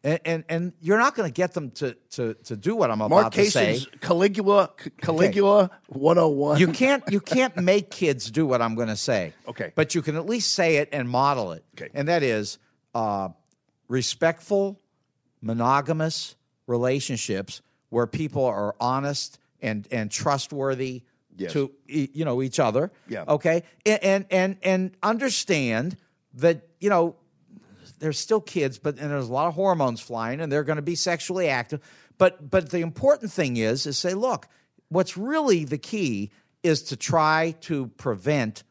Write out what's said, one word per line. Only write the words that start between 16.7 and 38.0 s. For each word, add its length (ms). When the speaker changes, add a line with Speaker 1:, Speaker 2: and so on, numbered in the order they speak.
Speaker 1:
where 160
people 380
are 360
honest 580
and, 320
and 180
trustworthy 920
Speaker 2:
Yes. 200
Speaker 1:
to 160
e-, 240
you 140
know, 160
each 180
other. 320
Speaker 2:
Yeah. 180
Speaker 1:
Okay. 360
And, 180
and, 260
and, 320
and 400
understand 920
that, 320
you 120
know, 260
they're 100
still 280
kids, 380
but, 200
and 120
there's 180
a 40
lot 160
of 60
hormones 460
flying, 400
and 120
they're 120
gonna 180
be 140
sexually 520
active. 320
But, 320
but 200
the 100
important 520
thing 240
is, 300
is 100
say, 180
"Look, 340
what's 280
really 480
the 140
key 520
is 220
to 120
try 680
to 240
prevent 760